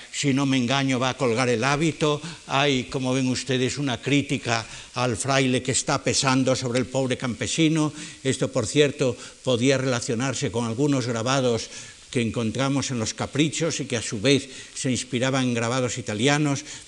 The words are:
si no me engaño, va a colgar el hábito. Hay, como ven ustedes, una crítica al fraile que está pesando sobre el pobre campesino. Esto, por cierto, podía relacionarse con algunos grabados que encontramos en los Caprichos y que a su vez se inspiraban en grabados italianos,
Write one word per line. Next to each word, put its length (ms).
si 220
no 100
me 140
engaño, 400
va 120
a 60
colgar 320
el 160
hábito. 560
Hay, 360
como 300
ven 140
ustedes, 500
una 240
crítica 640
al 220
fraile 460
que 100
está 300
pesando 520
sobre 260
el 60
pobre 300
campesino. 760
Esto, 300
por 140
cierto, 500
podía 360
relacionarse 720
con 160
algunos 400
grabados 640
que 80
encontramos 680
en 80
los 120
Caprichos 680
y 60
que 100
a 60
su 180
vez 280
se 160
inspiraban 640
en 40
grabados 440
italianos, 680